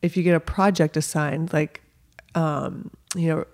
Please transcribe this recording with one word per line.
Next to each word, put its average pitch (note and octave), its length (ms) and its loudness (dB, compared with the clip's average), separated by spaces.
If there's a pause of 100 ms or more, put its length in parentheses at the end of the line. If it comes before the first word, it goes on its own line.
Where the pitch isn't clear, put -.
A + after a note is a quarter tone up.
if F3 140 0
you F3+ 60 2
get F3 120 4
a D#3+ 60 4
project F3+ 560 2
assigned, D3+ 560 -2
like, D3+ 300 -2 (520)
um, C#3+ 560 -2 (240)
you E3 140 0
know, D#3 260 0